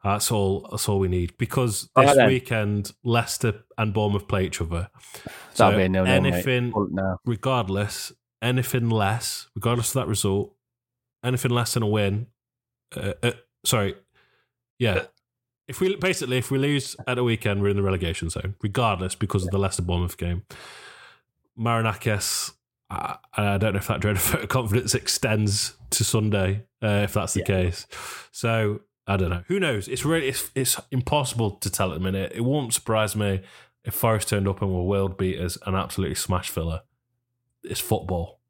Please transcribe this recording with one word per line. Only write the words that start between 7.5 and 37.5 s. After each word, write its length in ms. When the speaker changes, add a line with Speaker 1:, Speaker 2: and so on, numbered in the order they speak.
Speaker 1:
anything 500
less, 640
regardless 400
of 80
that 60
result, 460
anything 260
less 240
than 80
a 60
win. 380
Uh, 280
uh, 100
sorry, 300
yeah. 260
If 140
we, 160
basically, 400
if 140
we 80
lose 360
at 60
the 100
weekend, 380
we're 80
in 60
the 60
relegation 460
zone, 320
regardless, 540
because 300
of 60
the 80
Leicester 240
Bournemouth 360
game. 240
Marinakis, 960
I, 260
I 220
don't 140
know 60
if 80
that 140
dread 160
of 320
<laughs> 0
confidence 460
extends 800
to 140
Sunday, 600
uh, 220
if 100
that's 200
the 60
Speaker 2:
Yeah. 60
Speaker 1:
case. 400
So 480
I 100
don't 140
know. 180
Who 120
knows? 280
It's 160
really, 240
it's, 260
it's 260
impossible 640
to 180
tell 220
at 20
the 100
minute. 300
It 80
won't 320
surprise 400
me 280
if 100
Forest 340
turned 200
up 140
and 120
were 80
world 340
beaters 500
and 100
absolutely 400
smash 340
Villa. 320